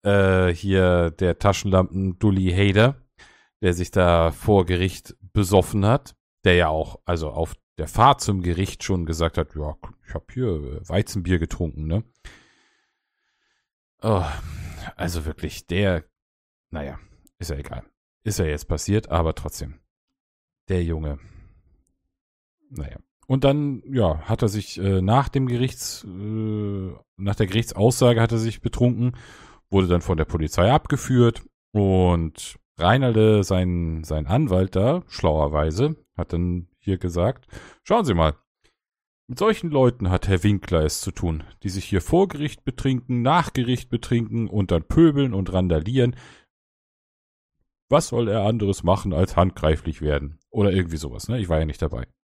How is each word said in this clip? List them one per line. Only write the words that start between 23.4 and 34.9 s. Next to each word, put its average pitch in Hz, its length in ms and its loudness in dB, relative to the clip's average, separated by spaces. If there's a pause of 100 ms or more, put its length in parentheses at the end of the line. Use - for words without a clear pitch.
dann, 143 380 0 (100)
ja, 87 300 0
hat - 200 -2
er 113 60 2
sich, 98 300 -6
äh, 95 240 0
nach 117 260 2
dem 135 200 -2
Gerichts-, - 560 -6
äh, 104 880 -6 (240)
nach 98 180 -4
der 107 120 0
Gerichtsaussage 113 760 2
hat 117 120 2
er 117 60 0
sich 113 220 -4
betrunken, 123 520 0 (580)
wurde 95 180 4
dann 87 120 4
von 87 160 -2
der 78 80 0
Polizei 87 480 0
abgeführt 123 680 2 (300)
und 90 840 0 (200)
Reinerle, 110 680 4
sein, 87 600 -2
sein 76 220 -4
Anwalt 95 500 2
da, 135 320 0